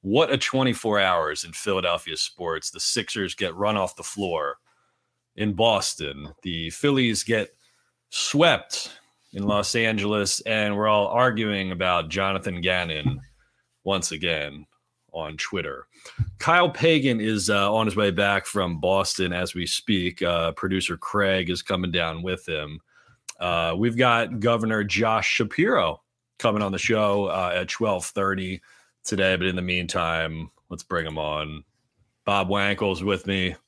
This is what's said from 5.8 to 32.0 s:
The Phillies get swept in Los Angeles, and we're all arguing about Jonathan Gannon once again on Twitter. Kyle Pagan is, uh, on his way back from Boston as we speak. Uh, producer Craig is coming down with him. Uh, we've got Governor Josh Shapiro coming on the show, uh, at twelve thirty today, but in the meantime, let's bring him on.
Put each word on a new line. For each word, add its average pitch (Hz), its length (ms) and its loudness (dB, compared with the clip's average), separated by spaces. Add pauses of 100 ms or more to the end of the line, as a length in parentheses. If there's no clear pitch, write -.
The 82 280 -6
Phillies 131 520 2
get 110 320 -2 (560)
swept - 880 0 (340)
in 98 120 -6
Los 104 320 2
Angeles, 104 640 0
and 107 360 0
we're 107 120 2
all 104 180 6
arguing 107 640 2
about 90 380 0
Jonathan 95 520 -2
Gannon 87 600 0 (640)
once 95 260 0
again 76 560 -4 (460)
on 78 240 -8
Twitter. 73 500 -6 (540)
Kyle 175 300 4
Pagan 135 500 4
is, 107 300 0
uh, 101 220 4
on 110 140 4
his 98 80 0
way 104 160 4
back 101 360 2
from 87 340 -2
Boston 92 520 2
as 90 220 -4
we 90 100 -4
speak. 90 580 -2
Uh, 85 280 2
producer 92 460 -2
Craig 95 540 0
is 87 120 -4
coming 90 300 -2
down 82 320 -2
with 92 240 -4
him. 76 320 -6 (580)
Uh, 85 380 0
we've 113 220 0
got 117 420 2
Governor 110 420 2
Josh 104 460 0
Shapiro 123 720 0 (380)
coming 107 240 2
on 98 100 0
the 95 60 -4
show, 104 480 2
uh, 90 280 0
at 90 140 -2
twelve 101 380 -2
thirty 95 560 -2 (420)
today, 95 320 2
but 90 100 0
in 92 100 0
the 92 40 -2
meantime, 82 880 -2 (200)
let's 85 120 -12
bring 85 220 -4
him 78 140 -6
on. 76 440 -6 (600)